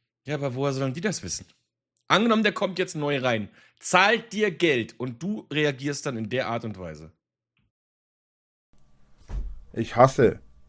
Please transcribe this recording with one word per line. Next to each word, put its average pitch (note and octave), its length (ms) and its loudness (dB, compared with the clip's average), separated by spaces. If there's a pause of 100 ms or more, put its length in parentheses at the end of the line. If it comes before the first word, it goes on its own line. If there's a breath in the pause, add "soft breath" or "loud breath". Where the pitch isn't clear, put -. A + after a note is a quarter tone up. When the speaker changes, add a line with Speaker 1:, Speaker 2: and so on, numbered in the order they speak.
(240)
Speaker 1:
Ja, D3 120 -4
aber C#3 180 -4
woher C#3 180 0
sollen C3 220 -2
die D#3+ 60 -8
das F#3 240 -4
wissen? - 220 -8 (600)
Angenommen, A3 380 4
der G#3 80 2
kommt F#3 260 -2
jetzt F3 160 -2
neu C#3+ 240 0
rein, A#2 300 0 (320 soft breath)
zahlt G#3+ 520 2
dir G#3 200 0
Geld C#3+ 480 0
und B2 220 -8
du G#3 280 -6
reagierst C#3+ 560 -2
dann C3+ 100 -4
in A2+ 120 -6
der B2 200 -2
Art A#2 160 -4
und G#2 140 -8
Weise. D#2+ 340 -12 (2500)
Speaker 2:
Ich - 240 -4
hasse B2 440 6 (280)